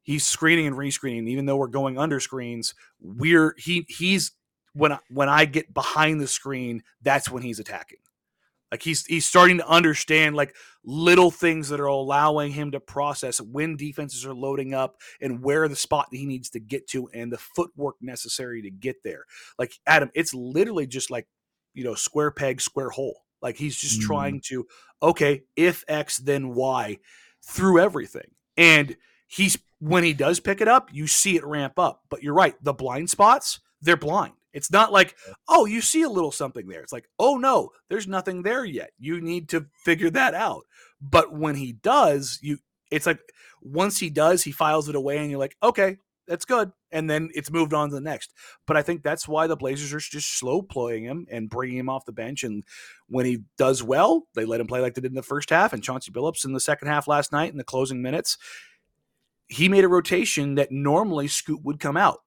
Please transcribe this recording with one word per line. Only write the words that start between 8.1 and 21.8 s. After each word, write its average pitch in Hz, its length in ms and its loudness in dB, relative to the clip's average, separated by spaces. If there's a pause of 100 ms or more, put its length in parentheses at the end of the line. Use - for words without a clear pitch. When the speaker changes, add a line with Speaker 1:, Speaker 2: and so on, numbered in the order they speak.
Speaker 1:
Like, 113 100 -8
he's, 160 240 -4
he's 165 200 -2
starting 180 340 8
to - 80 -6
understand, 156 680 4
like, 143 200 -2 (280)
little 175 480 6
things 160 380 -2
that 143 100 -4
are 143 60 -2
allowing 143 640 2
him 147 200 -6
to 139 80 -8
process 139 600 -4
when 143 380 -6
defenses 139 480 -10
are 135 80 -10
loading 135 400 -6
up 131 240 -2 (240)
and 127 200 -6
where 151 260 2
the 143 80 -4
spot - 360 -2
he 135 140 -12
needs 127 260 -8
to 117 80 -12
get 110 280 -10
to 131 260 -8
and 117 180 -10
the 117 60 -8
footwork 147 640 -6
necessary 120 640 -10
to 98 80 -14
get 101 320 -8
there. 80 220 -12 (320)
Like, 123 300 -6
Adam, 147 260 4
it's 156 200 -2
literally 147 540 -2
just 127 220 -8
like, 120 180 -8 (460)
you 131 100 -12